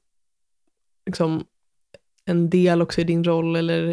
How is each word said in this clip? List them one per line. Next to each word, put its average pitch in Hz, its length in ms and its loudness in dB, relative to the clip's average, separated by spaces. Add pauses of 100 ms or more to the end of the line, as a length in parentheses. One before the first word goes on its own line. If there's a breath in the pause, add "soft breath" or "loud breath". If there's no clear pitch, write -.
(1080)
liksom, 160 400 -2 (800)
en 170 260 0
del 175 320 4
också 170 180 -2
i 170 40 -2
din 170 200 0
roll 165 320 0
eller 165 260 -2 (100)